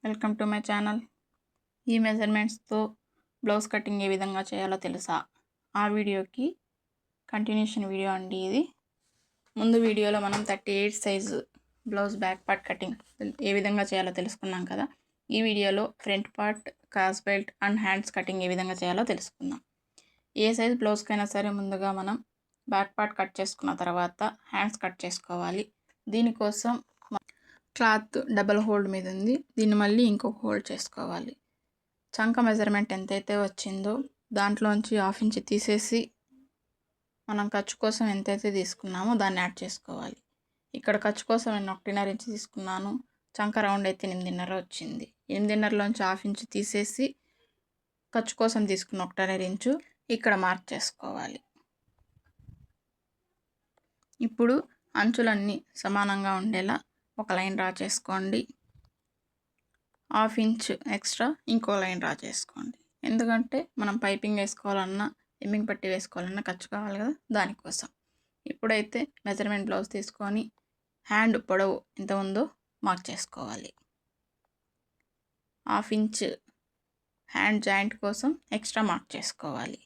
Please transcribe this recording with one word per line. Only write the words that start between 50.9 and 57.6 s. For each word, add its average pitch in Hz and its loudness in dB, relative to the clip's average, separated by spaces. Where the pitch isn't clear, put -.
ఇప్పుడు 240 4
అంచులన్నీ 214 2
సమానంగా 196 0
ఉండేలా 190 0
ఒక 208 -4
లైన్ 190 0
డ్రా 185 0